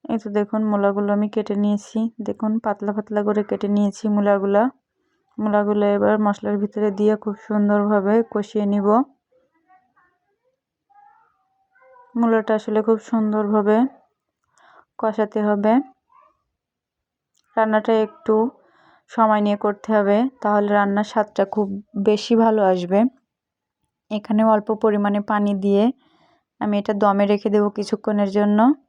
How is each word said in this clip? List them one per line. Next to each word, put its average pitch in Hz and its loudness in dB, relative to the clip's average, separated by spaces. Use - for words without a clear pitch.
এই 233 -4
তো 214 -8
দেখুন 208 -2
মূলাগুলো 202 0
আমি 208 0
কেটে 208 -4
নিয়েছি, 208 -2
দেখুন 208 -4
পাতলা 208 -4
পাতলা 208 -4
করে 208 0
কেটে 202 -4
নিয়েছি 208 -2
মূলাগুলা। 202 2
মূলাগুলো 208 0
এবার 202 2
মশলার 208 -2
ভিতরে 208 -2
দিয়ে 208 0
খুব 208 -8
সুন্দরভাবে 208 0
কষিয়ে 208 -4
নিব। 202 0
মূলাটা 226 0
আসলে 214 -2
খুব 220 0
সুন্দরভাবে 214 0
কষাতে 214 -2
হবে। 208 2
রান্নাটা 220 0
একটু 214 -2
সময় 214 2
নিয়ে 208 0
করতে 208 -4
হবে, 208 2
তাহলে 208 0
রান্নার 202 0
স্বাদটা 208 -2
খুব 208 -4
বেশি 208 2
ভালো 220 2
আসবে। 185 0
এখানে 214 -2
অল্প 220 2
পরিমাণে 208 0
পানি 208 -2
দিয়ে 202 2
আমি 208 -2
এটা 208 -4
দমে 202 2
রেখে 208 0
দেব 208 2
কিছুক্ষণের 208 -4
জন্য। 208 2